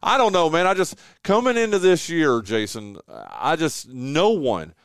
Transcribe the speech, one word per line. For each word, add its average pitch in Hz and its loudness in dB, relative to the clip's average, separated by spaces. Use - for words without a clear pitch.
I 240 2
don't 220 2
know, 170 2
man. 170 2
I 190 2
just, 185 -2
coming 233 2
into 214 0
this 180 2
year, 147 2
Jason, 104 -6
I 58 -4
just, 156 -4
no 139 -2
one, 107 -4